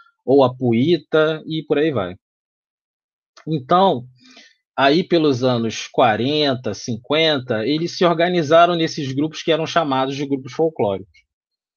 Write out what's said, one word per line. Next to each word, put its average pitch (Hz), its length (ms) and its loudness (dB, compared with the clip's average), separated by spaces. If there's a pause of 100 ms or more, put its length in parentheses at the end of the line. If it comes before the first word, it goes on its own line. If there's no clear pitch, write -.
(240)
ou 135 200 4
a 123 120 2
puíta, 156 880 0
e 156 180 -6
por 151 140 -2
aí 156 140 0
vai. 92 240 -4 (1300)
Então, 156 600 0 (680)
aí 147 280 4
pelos 147 400 0
anos 117 440 -2
quarenta, 131 840 0
cinquenta, 127 920 -2
eles 160 300 -4
se 180 80 2
organizaram 170 680 2
nesses 156 360 -4
grupos 151 320 -4
que 165 80 0
eram 160 160 0
chamados 135 480 -2
de 143 100 -6
grupos 131 280 -6
folclóricos. 113 680 -4 (580)